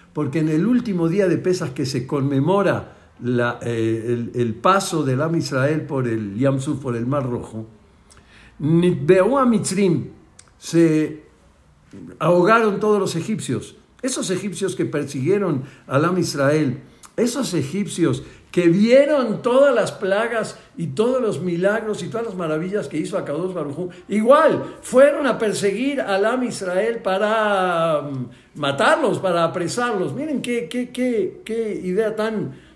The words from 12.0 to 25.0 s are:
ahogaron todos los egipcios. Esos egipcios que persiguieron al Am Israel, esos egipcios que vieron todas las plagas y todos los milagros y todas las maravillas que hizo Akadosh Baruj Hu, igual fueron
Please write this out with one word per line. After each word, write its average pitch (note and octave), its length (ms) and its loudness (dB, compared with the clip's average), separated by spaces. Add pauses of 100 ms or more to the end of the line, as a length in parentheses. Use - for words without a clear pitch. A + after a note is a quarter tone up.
ahogaron F#3+ 580 4
todos G#3 220 2
los F3 160 -2
egipcios. D#3+ 600 -6 (240)
Esos C4 300 -4
egipcios F#3 460 -4
que E3 80 -2
persiguieron C#3+ 800 -2 (240)
al C#3+ 160 2
Am F3+ 140 2
Israel, C#3+ 640 0 (360)
esos A#3 380 -2
egipcios D#3+ 680 -2 (300)
que F3 160 4
vieron A#3 760 4
todas C4 320 6
las F#3+ 160 2
plagas G#3+ 680 -2 (200)
y D#3+ 120 -6
todos A#3 320 0
los F#3 220 -2
milagros F#3+ 600 -2
y D#3+ 40 -8
todas A3+ 180 -6
las G3 100 -10
maravillas F3 500 -4
que C#3+ 120 -6
hizo F3+ 200 -4
Akadosh D#3+ 340 -4
Baruj C#3+ 240 -8
Hu, F3+ 140 -8 (180)
igual A3 760 4
fueron C#4+ 440 4